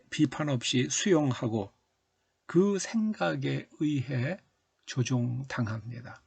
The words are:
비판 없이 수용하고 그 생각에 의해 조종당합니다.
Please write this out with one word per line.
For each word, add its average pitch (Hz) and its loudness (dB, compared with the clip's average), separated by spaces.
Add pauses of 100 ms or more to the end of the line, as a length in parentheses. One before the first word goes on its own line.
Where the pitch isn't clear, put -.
(120)
비판 151 0
없이 127 0
수용하고 127 2 (720)
그 196 4
생각에 151 -2 (120)
의해 143 0 (480)
조종당합니다. 120 -4